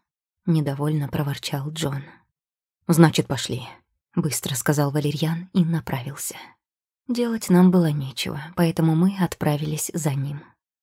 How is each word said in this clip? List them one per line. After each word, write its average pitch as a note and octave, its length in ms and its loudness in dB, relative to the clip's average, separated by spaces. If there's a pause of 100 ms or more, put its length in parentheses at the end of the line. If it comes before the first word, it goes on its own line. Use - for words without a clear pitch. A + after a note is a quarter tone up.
(460)
недовольно D3 640 0
проворчал C#3+ 640 -4
Джон. C#3 320 -6 (840)
«Значит, D#3+ 380 6
пошли», - 420 -6 (480)
быстро D3 400 -4
сказал C#3+ 360 0
Валерьян D#3 600 -2
и F#3 100 4
направился. C#3 720 -4 (720)
Делать A#3 420 -2
нам F3+ 220 8
было E3+ 200 4
нечего, C#3+ 500 -6 (140)
поэтому E3 400 2
мы F#3+ 240 2
отправились D3+ 760 -2
за D3+ 200 -2
ним. C#3+ 280 -6 (420)